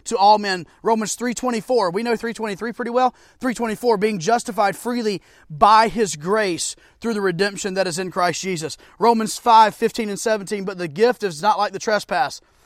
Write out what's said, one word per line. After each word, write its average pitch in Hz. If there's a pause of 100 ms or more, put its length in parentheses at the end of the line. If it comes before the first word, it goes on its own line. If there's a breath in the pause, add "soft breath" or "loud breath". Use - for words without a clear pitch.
to -
all 202
men." 190 (160 soft breath)
Romans 220
three 240
twenty-four. 226
We 202
know 240
three 226
twenty-three 214
pretty 240
well. 247 (280 soft breath)
Three 247
twenty-four, 226
"Being 214
justified 202
freely 233 (280 soft breath)
by 214
His 185
grace 185 (240 soft breath)
through -
the 208
redemption 196
that 190
is 165
in 185
Christ 175
Jesus." 165 (200 soft breath)
Romans 220
five 220
fifteen 226
and 202
seventeen, 208
"But 190
the 175
gift 214
is 165
not 208
like 202
the 190
trespass. 185 (260 soft breath)